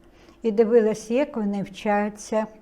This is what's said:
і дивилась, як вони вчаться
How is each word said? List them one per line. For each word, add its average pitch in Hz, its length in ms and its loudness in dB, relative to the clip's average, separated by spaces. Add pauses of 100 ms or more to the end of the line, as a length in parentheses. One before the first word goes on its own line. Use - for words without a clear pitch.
(420)
і 226 100 0
дивилась, 214 600 2
як 285 260 0
вони 202 260 -2
вчаться 208 840 -2 (140)